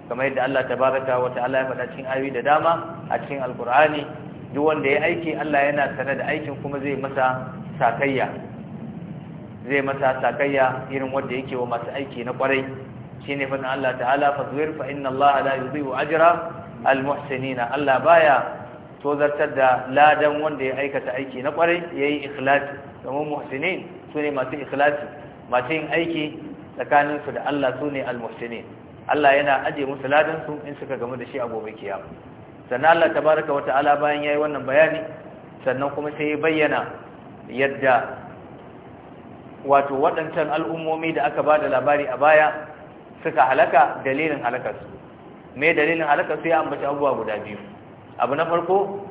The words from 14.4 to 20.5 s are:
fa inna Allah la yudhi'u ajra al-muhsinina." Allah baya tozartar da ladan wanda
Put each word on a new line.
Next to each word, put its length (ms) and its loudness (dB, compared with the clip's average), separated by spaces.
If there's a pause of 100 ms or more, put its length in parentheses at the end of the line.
fa 100 -6
inna 220 -6
Allah 340 4
la 160 0
yudhi'u 320 -6
ajra 560 4 (380)
al-muhsinina." 880 0
Allah 240 2
baya 360 8 (680)
tozartar 520 0
da 360 4
ladan 500 6
wanda 220 -2